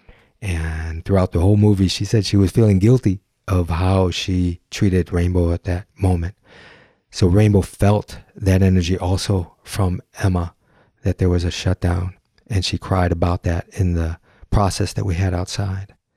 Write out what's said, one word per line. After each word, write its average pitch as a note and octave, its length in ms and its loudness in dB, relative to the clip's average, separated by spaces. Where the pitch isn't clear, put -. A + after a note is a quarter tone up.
And D#2+ 640 -6
throughout F#2 280 0
the E2+ 80 0
whole G2+ 160 4
movie, G2+ 320 4
she - 160 -4
said G2+ 200 0
she - 120 -2
was F#2+ 160 4
feeling G#2 260 4
guilty G#2+ 420 2
of F2+ 240 0
how F#2 400 2
she F2+ 500 -2
treated F#2 420 0
Rainbow F2 400 0
at E2+ 120 -6
that F2+ 220 -6
moment. F#2 380 -2
So - 160 0
Rainbow G2+ 360 4
felt - 560 -2
that F#2+ 260 2
energy F#2 360 2
also F#2 640 -4
from F#2 380 -4
Emma, F2+ 360 -2
that F#2 160 -2
there F#2 100 2
was F2 160 0
a E2+ 60 -2
shutdown, F2+ 640 -4
and F#2+ 160 -2
she - 140 -6
cried F2+ 320 -2
about F2 340 -2
that F2 260 -4
in F2+ 240 -2
the D#2+ 240 -4
process G2 420 0
that G#2 120 -6
we F#2 100 -2
had F2+ 200 -2
outside. F#2+ 600 -6